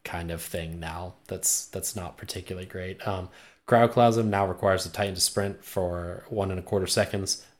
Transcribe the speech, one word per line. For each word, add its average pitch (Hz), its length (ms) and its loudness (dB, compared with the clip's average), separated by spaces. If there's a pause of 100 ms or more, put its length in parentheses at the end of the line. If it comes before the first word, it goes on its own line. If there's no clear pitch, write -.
kind 85 280 -6
of 85 100 -6
thing 82 380 -8
now. 85 360 -10 (120)
That's, - 380 -2
that's - 300 -6
not 90 220 -8
particularly 92 480 -8
great. 92 400 -10
Um, 92 240 -4 (380)
Cryoclasm 117 640 6
now 98 180 2
requires 92 380 2
the 87 40 -8
Titan 98 260 -2
to 95 40 -4
sprint 101 460 0
for 87 640 -4
one 98 200 0
and 92 120 -2
a - 20 -6
quarter 95 240 0
seconds, - 580 0 (140)